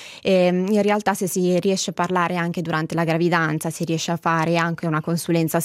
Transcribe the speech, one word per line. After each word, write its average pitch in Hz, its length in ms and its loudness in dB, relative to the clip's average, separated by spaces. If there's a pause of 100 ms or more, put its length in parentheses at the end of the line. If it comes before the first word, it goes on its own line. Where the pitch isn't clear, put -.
(220)
Ehm, 185 480 4
in 208 140 4
realtà 208 320 2
se 202 100 -2
si 180 340 2
riesce 190 300 0
a 170 40 -8
parlare 175 420 0
anche 170 260 -2
durante 165 320 -4
la 165 100 0
gravidanza, 160 680 0
si - 120 -8
riesce 160 280 -2
a 170 60 -2
fare 165 400 0
anche 165 280 -2
una 156 160 0
consulenza 165 640 0